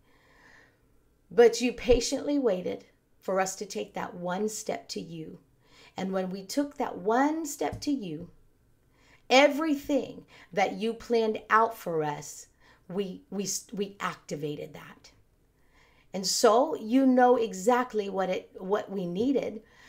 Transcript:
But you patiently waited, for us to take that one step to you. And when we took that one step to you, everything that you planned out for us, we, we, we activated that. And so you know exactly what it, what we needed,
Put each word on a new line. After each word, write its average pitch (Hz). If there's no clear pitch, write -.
But 226
you 247
patiently 269
waited, 196
for 190
us 190
to 202
take -
that 175
one 180
step -
to -
you. 165
And 190
when 185
we 190
took 285
that 226
one 269
step -
to 294
you, 175
everything 277
that 190
you 214
planned 226
out 226
for 165
us, 147
we, 180
we, 190
we 196
activated 156
that. -
And 190
so 247
you 247
know 247
exactly 214
what 190
it, -
what 190
we 190
needed, 214